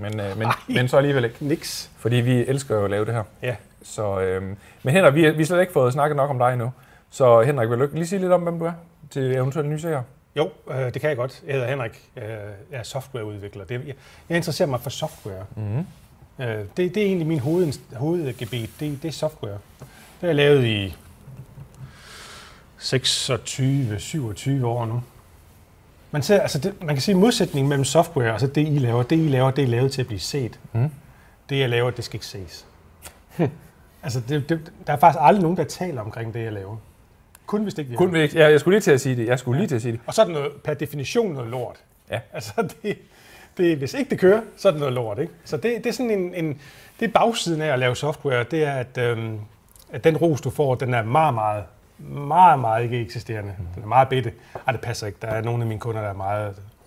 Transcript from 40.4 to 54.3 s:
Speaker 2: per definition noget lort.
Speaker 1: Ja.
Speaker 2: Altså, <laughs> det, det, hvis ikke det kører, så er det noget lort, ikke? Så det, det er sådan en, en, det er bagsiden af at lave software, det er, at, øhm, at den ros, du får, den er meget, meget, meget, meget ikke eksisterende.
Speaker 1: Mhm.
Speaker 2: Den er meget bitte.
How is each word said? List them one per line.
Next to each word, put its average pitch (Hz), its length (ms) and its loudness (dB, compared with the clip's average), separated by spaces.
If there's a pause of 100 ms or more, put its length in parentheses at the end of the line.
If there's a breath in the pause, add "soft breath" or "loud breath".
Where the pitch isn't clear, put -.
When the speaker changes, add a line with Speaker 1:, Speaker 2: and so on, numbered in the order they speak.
Speaker 2:
per 151 100 -2
definition 151 580 -4
noget 123 180 -8
lort. 117 260 -8 (340)
Speaker 1:
Ja. 117 100 -4 (120)
Speaker 2:
Altså, 131 240 -10
<laughs> 202 120 0 (140)
det, 202 160 -4 (580 loud breath)
det, 170 200 2
hvis 135 180 -6
ikke 269 160 -4
det 170 80 0
kører, 196 220 6 (160)
så 196 120 0
er 180 40 6
det 151 80 -6
noget 135 140 -2
lort, 113 240 -4
ikke? 165 140 -6 (120)
Så - 120 -6
det, 226 160 -2 (120)
det - 20 -6
er 240 60 -2
sådan 240 180 -2
en, 180 240 -2
en, 160 260 -4 (400 loud breath)
det 233 80 0
er 226 40 -4
bagsiden 175 500 2
af 156 100 0
at 127 60 2
lave 123 180 2
software, 139 540 -2
det 160 140 0
er, 143 80 0
at, 127 260 -6
øhm, 113 400 -2 (540)
at 131 120 -4
den 160 120 6
ros, 156 240 2
du 131 100 -4
får, 135 240 0
den 123 200 -2
er 113 80 2
meget, 131 320 2
meget, 107 300 -2 (440)
meget, 143 520 6
meget 113 220 2
ikke 120 180 -2
eksisterende. 107 580 -8
Speaker 1:
Mhm. 87 160 -8
Speaker 2:
Den - 80 -12
er 104 40 -12
meget 127 220 6
bitte. 123 240 0 (340 loud breath)